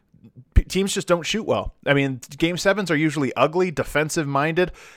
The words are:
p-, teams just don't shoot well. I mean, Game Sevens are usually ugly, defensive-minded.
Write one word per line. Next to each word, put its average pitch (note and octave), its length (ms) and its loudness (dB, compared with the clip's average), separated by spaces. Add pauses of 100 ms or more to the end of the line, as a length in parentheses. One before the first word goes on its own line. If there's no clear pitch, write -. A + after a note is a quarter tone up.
(540)
p-, - 120 4
teams F#3+ 280 -2
just - 140 -6
don't F3 160 2
shoot G#3+ 200 -4
well. A2 320 -2 (100)
I C#3+ 80 4
mean, C#3 260 0 (180)
Game E3+ 200 0
Sevens G3 340 0
are D#3 60 2
usually D3 400 0
ugly, F3 340 2
defensive-minded. D3+ 1040 -2 (240)